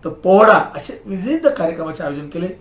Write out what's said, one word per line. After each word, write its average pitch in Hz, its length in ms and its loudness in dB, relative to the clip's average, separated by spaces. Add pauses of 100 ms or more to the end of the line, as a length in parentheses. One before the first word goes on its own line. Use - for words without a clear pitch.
तर - 40 -4
पोवाडा 196 640 4
असे - 300 -14
विविध 233 420 -4
कार्यक्रमाचे 165 560 -4
आयोजन 143 260 -8
केले. 170 200 -8 (120)